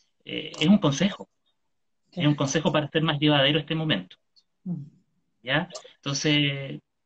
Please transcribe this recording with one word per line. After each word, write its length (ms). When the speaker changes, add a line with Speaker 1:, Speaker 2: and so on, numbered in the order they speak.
Speaker 1:
eh, 360
es 80
un 100
consejo. 500
Speaker 2:
Sí. 100
Speaker 1:
Es 40
un 80
consejo 380
para 140
hacer 160
más 160
llevadero 400
este 160
momento. 420
Speaker 2:
Mm. 200
Speaker 1:
¿Ya? 260
Entonces, 840